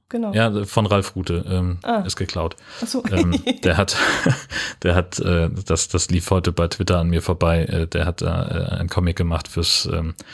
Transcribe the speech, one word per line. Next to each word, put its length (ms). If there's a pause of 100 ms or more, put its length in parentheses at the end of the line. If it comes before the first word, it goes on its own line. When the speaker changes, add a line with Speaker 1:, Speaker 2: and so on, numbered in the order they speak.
Speaker 1:
genau. 240
Speaker 2:
Ja, 320
von 220
Ralf 280
Rute, 340
ähm, 340
Speaker 1:
Ah. 240
Speaker 2:
ist 100
geklaut. 400 (260)
Speaker 1:
Ach 40
so. 260
Speaker 2:
Ähm, 220 (160)
Speaker 1:
<laughs> 120
Speaker 2:
der 140
hat, 200 (420)
<laughs> 440
der 120
hat, 260
äh, 300 (160)
das, 220
das 220
lief 200
heute 200
bei 180
Twitter 300
an 120
mir 120
vorbei, 440
äh, 200
der 200
hat 160
da, 260
äh, 300
einen 100
Comic 280
gemacht 320
fürs, 440
ähm, 220 (200)